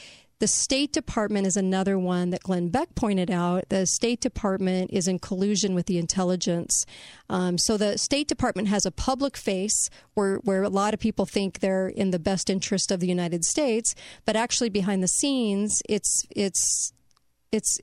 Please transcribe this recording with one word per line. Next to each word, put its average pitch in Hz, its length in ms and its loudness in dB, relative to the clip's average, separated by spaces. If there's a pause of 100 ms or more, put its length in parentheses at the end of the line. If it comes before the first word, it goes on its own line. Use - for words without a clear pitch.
(400)
The 214 80 2
State - 460 0
Department 208 520 0
is 190 120 0
another 190 400 2
one 180 320 0
that 180 120 -4
Glenn 175 280 0
Beck 277 240 0
pointed 190 360 0
out. 175 380 0
The 190 180 2
State - 360 0
Department 190 680 0
is 180 160 0
in 185 120 0
collusion 196 560 0
with 175 100 2
the 180 140 0
intelligence. 175 880 0 (420)
Um, 180 300 0
so - 180 2
the 202 220 0
State 285 280 0
Department 247 420 0
has 202 180 2
a 185 40 0
public 269 460 -2
face 196 540 -2 (240)
where, 196 240 2
where 190 240 2
a 202 80 0
lot 202 240 2
of - 60 -6
people 208 260 0
think 196 340 -2
they're 190 280 2
in 196 220 0
the 180 80 2
best 190 300 0
interest 190 420 0
of 185 100 2
the 185 60 2
United 175 380 0
States, 233 500 0 (300)
but 214 100 0
actually 233 360 0
behind 190 320 0
the 180 60 2
scenes, 214 800 0
it's, - 480 0
it's, - 600 0 (580)
it's, - 300 0